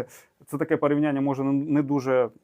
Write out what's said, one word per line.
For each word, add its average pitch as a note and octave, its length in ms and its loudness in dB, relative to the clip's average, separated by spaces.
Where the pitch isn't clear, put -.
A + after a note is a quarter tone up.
<laughs> - 420 -20
це C#3+ 120 -8
таке D#3 180 0
порівняння, D3 440 0
може, C#3 240 -2
не, C#3 80 0
не C#3+ 300 0
дуже, C3 460 0